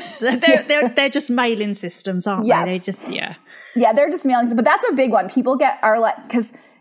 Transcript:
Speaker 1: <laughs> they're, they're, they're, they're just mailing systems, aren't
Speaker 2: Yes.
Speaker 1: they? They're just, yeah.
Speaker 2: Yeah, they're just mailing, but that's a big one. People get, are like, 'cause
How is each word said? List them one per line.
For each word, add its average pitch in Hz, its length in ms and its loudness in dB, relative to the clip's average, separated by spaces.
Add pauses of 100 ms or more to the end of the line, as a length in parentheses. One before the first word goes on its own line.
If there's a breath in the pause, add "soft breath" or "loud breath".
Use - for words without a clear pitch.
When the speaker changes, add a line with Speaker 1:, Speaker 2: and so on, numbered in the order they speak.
Speaker 1:
<laughs> - 160 -16
they're, 254 160 0
they're, 311 280 4
they're, 294 240 2
they're 240 200 0
just 277 220 -4
mailing 226 440 -2
systems, 180 520 -8
aren't 214 200 -2
Speaker 2:
Yes. 202 200 2
Speaker 1:
they? 180 60 -2
They're 180 120 -6
just, - 260 -10
yeah. - 240 -8 (420 loud breath)
Speaker 2:
Yeah, 226 160 4
they're 285 180 2
just 320 160 -4
mailing, 240 280 2
but 226 100 0
that's 359 240 4
a 349 40 0
big 262 200 2
one. 196 180 0
People 262 260 0
get, - 260 0
are 220 180 2
like, - 280 -2
'cause 226 240 -2 (280 loud breath)